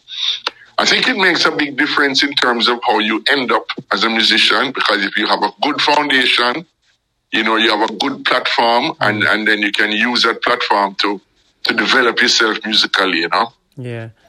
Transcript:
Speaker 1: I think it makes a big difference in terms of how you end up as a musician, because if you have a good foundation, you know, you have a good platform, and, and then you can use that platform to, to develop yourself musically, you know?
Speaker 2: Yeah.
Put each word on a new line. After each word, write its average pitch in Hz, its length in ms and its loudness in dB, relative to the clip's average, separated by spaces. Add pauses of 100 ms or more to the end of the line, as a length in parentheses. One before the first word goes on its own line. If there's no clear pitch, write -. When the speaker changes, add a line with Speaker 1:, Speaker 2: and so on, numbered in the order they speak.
(800)
Speaker 1:
I - 60 0
think - 220 2
it 240 100 -2
makes 180 280 2
a 165 60 2
big 147 260 -4
difference 143 460 0
in 143 100 -2
terms 117 340 2
of 120 160 0
how 110 140 2
you 107 320 0
end 131 220 0
up - 160 0 (240)
as 98 120 0
a 113 60 0
musician, 110 640 2
because 101 340 0
if - 100 -6
you - 120 0
have - 160 0
a 104 80 -2 (100)
good 143 180 0
foundation, 131 840 2 (680)
you 107 120 0
know, 110 140 0
you 110 120 2
have 110 180 0
a 113 60 -6
good 131 320 -6
platform, 120 760 0
and, 107 240 0
and 107 240 0
then 110 140 2
you 104 100 0
can 107 200 0
use 113 320 0
that 110 180 0
platform 101 540 0
to, 101 260 -4 (440)
to 113 100 -2
develop 113 440 2
yourself 113 460 2
musically, 95 540 0
you 85 100 -2
know? 104 240 -2 (240)
Speaker 2:
Yeah. 117 320 -8 (200)